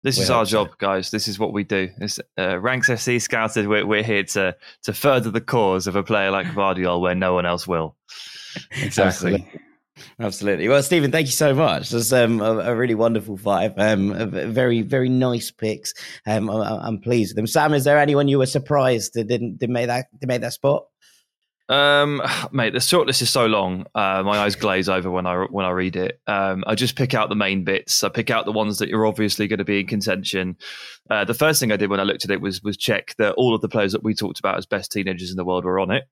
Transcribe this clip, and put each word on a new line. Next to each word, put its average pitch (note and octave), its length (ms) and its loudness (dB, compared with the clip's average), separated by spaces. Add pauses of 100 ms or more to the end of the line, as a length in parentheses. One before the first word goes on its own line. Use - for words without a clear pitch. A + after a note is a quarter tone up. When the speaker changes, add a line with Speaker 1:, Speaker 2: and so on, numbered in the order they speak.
Speaker 1:
This C3+ 160 0
Speaker 2:
We G2 60 0
Speaker 1:
is F#2+ 80 0
our A#2+ 80 4
Speaker 2:
hope G#2+ 80 2
so. G#2 180 2
Speaker 1:
job, - 140 -16
guys. G2 320 -2
This G#2 160 -4
is G2 100 -8
what G2+ 160 -2
we G#2 100 0
do. F#2+ 260 -2 (100)
This, G2+ 200 -8 (200)
uh, F#2 200 -2
Ranks B2 300 0
F A#2 100 0
C B2 200 0
Scouted, A2 480 -2
we're, G#2 180 2
we're G#2+ 180 2
here G#2 200 0
to, F#2+ 320 -2 (280)
to G#2+ 100 -4
further B2 360 2
the G#2+ 120 -2
cause F#2+ 440 2
of F#2+ 100 -2
a G2+ 80 2
player G2 280 2
like F#2+ 160 0
Gvardiol F2+ 520 0
where F2+ 160 2
no F#2 200 2
one F2 100 2
else F2 220 -2
will. E2 280 -2 (760)
Speaker 3:
Exactly. F#2+ 640 0
Speaker 2:
Absolutely. - 260 -10 (580)
Absolutely. G2 500 -2
Well, C#3 120 6
Stephen, C#3+ 300 2
thank D#3+ 160 0
you B2 60 -4
so D3 200 2
much. C3 360 2
That's, A#2 240 0
um, A#2 280 4
a, A2 180 0
a A2+ 160 -2
really A#2 200 0
wonderful A2 420 0
five. G2+ 400 0
Um, G2+ 360 2
a A2 120 -4
v-, F#2 200 -4
very, A#2+ 360 2
very B2+ 280 0
nice B2+ 420 0
picks. G#2+ 420 -6 (320)
Um, G#2+ 240 -2
I, G#2 60 -4
I, G#2+ 320 -4
I'm G#2+ 120 -4
pleased A#2 320 0
with - 40 -10
them. A2 120 -2
Sam, D3+ 260 2
is C#3 100 2
there D3 160 6
anyone C#3+ 300 4
you C#3 80 4
were C3 80 4
surprised C3 720 0
that A2 120 -2
didn't, A2+ 300 -2
didn't B2 160 -2
make A#2+ 140 -2
that, B2 260 -4
didn't B2+ 160 -8
make B2 120 -2
that A#2 120 -8
spot? - 320 0 (840)
Speaker 1:
Um, C#3+ 540 4 (160)
<sighs> - 140 -8
mate, A#2+ 200 2
the B2 80 -2
shortlist C3+ 420 2
is A#2 80 0
so B2 160 4
long. F#2+ 480 0
Uh, F#2+ 300 0
my G#2 160 2
eyes G2+ 160 2
glaze F#2+ 320 0
over F#2 240 0
when F2+ 140 -2
I, F2+ 240 0
when G2 160 -2
I F2+ 60 0
read F#2 260 -2
it. - 300 -4
Um, G2 380 -2
I A2 100 0
just B2 200 -2
pick B2+ 180 0
out G#2+ 140 0
the G2+ 80 -4
main G2 300 0
bits. - 360 0
I G2+ 80 0
pick A2+ 220 -4
out A2+ 140 0
the G#2+ 80 -4
ones G#2 260 -2
that G2+ 80 -2
you're A2 180 0
obviously G#2+ 420 0
gonna G2 180 -2
be G2+ 160 0
in F#2 60 -6
contention. F#2+ 680 -4 (540)
Uh, G#2 160 2
the A#2 80 -2
first D3+ 260 2
thing A2 140 0
I G#2 40 0
did G2 120 0
when G2 100 0
I G2 40 0
looked G2+ 200 -2
at G2 80 -4
it F#2+ 100 0
was, G2 220 -6
was G2+ 140 -4
check - 400 -2
that G#2 160 2
all A#2 200 4
of G#2+ 60 0
the G#2 100 -4
players G2+ 220 0
that G#2+ 120 -4
we G#2+ 120 0
talked - 240 -6
about F#2+ 180 -2
as G2 80 -6
best - 280 -6
teenagers F#2 360 -4
in F#2 60 -8
the F2+ 100 -4
world F2+ 200 -2
were F#2 140 0
on F#2 120 0
it. C3+ 200 -2